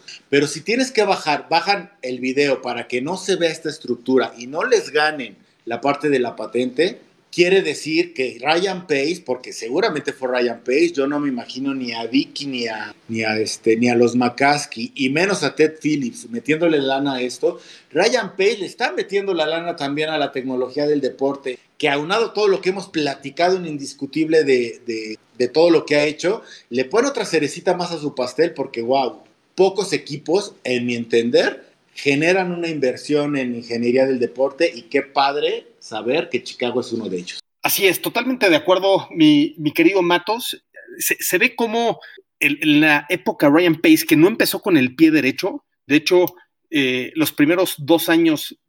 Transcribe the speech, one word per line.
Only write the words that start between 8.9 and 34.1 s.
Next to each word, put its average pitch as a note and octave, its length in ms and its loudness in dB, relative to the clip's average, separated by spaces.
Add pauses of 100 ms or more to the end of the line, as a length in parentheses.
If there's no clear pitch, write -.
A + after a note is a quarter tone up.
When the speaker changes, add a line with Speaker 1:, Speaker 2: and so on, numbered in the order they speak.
Speaker 1:
porque B2 260 -6
seguramente D3 600 -4
fue B2+ 160 -8
Ryan B2 320 0
Pace, D#3+ 320 0
yo C3+ 160 0
no D3 100 -2
me D3 100 -2
imagino C3 460 -6
ni B2+ 180 -8
a A#2 140 -8
Vicky, C#3+ 400 -2
ni B2 220 -6
a, G#2+ 260 -10 (140)
ni A2+ 160 -2
a, A2 140 -2
este, A2+ 380 0
ni A#2+ 120 4
a A#2+ 80 4
los A#2+ 180 4
McCaskey, C#3 800 0
y C3 140 -2
menos F3 340 0
a C#3 140 -2
Ted D#3 260 4
Phillips C#3 480 -4
metiéndole D#3 480 0
lana C3+ 360 0
a B2+ 60 -4
esto. B2+ 380 -2 (320)
Ryan G3+ 460 0
Pace G#3 220 2
le F3 80 -8
está C4+ 260 -4
metiendo G3 420 -2
la D#3 120 0
lana E3 280 -4
también D3 360 -4
a D3+ 80 -2
la C#3+ 120 0
tecnología C3 560 -4
del D3 140 0
deporte, C3+ 580 -4 (180)
que D3 120 -2
aunado F3 420 -2
todo G#3 160 0
lo F#3+ 140 2
que F3+ 80 -4
hemos F#3+ 180 -4
platicado D3+ 720 -2
en F3 100 -6
Indiscutible D#3 760 -2
de, B2 420 0
de, A2 320 -8 (180)
de B2 120 0
todo E3 220 4
lo D#3+ 140 4
que D3 120 0
ha D3 80 4
hecho, E3 380 -2 (280)
le B2+ 140 -2
pone A3 240 2
otra B3 160 -4
cerecita E3+ 500 -2
más E3+ 160 -6
a E3 80 -8
su D3 160 -6
pastel, D3+ 380 0
porque, C3 280 -8
wow, B2 420 0 (340)
pocos F#3+ 360 2
equipos, D3+ 720 -4
en B2 240 -2
mi A#2+ 80 -2
entender, A#2 720 0 (320)
generan F3 560 0
una E3+ 160 -6
inversión D3 680 -2
en B2 200 -4
ingeniería A#2+ 500 0
del C3 140 0